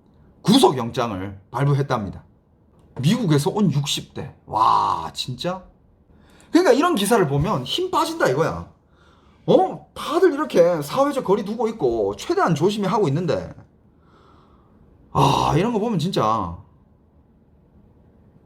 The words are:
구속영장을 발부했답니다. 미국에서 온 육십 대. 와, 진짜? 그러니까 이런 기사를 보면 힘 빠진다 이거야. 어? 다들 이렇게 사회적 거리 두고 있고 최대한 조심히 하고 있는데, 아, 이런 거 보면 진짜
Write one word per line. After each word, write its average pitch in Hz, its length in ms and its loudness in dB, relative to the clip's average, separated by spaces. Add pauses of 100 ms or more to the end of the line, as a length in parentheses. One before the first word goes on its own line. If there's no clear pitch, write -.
(420)
구속영장을 117 960 0 (100)
발부했답니다. 131 760 -2 (760)
미국에서 156 500 2
온 202 220 2
육십 - 420 -4
대. - 180 -12 (140)
와, 104 680 0
진짜? 180 520 -8 (880)
그러니까 339 200 6
이런 339 220 4
기사를 208 320 2
보면 143 380 -2
힘 359 260 -4
빠진다 330 380 0
이거야. 127 400 -2 (800)
어? 262 460 2
다들 330 400 0
이렇게 180 500 0
사회적 269 420 -2
거리 202 200 0
두고 226 240 -6
있고 117 460 -2
최대한 339 400 0
조심히 202 320 0
하고 196 220 0
있는데, 139 440 -4 (1600)
아, 139 460 2
이런 214 160 0
거 214 80 0
보면 220 180 0
진짜 110 600 -2 (1900)